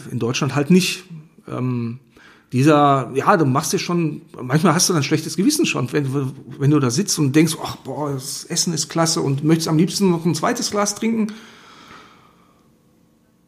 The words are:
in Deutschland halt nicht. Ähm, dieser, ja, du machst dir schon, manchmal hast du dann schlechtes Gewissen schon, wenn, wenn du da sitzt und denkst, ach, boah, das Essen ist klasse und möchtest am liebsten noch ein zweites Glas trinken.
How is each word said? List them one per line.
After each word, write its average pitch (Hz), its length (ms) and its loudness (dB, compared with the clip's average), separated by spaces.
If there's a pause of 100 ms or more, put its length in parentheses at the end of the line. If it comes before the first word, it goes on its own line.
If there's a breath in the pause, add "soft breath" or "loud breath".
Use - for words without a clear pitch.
(120)
in 127 80 -6
Deutschland 123 340 -2
halt 143 160 -2
nicht. 180 360 4 (420)
Ähm, 123 520 -4 (520 soft breath)
dieser, 139 640 4
ja, 147 220 2
du 156 80 4
machst 139 260 0
dir 190 80 0
schon, 165 420 -2 (200)
manchmal 151 320 2
hast 175 160 2
du 196 40 2
dann 156 80 2
schlechtes 156 360 -2
Gewissen 277 280 2
schon, 135 280 -4
wenn, 147 140 0 (520)
wenn 139 120 4
du 151 80 6
da 131 100 2
sitzt 156 300 -2
und 139 140 2
denkst, 160 300 4
ach, - 140 -10
boah, 139 340 -8
das 131 320 -8
Essen 170 300 -4
ist - 160 -4
klasse 165 320 0
und 143 240 -2
möchtest 160 240 2
am 160 80 2
liebsten 190 340 2
noch 165 140 0
ein 165 100 2
zweites - 360 -2
Glas 208 240 -2
trinken. 220 360 -2 (2250 loud breath)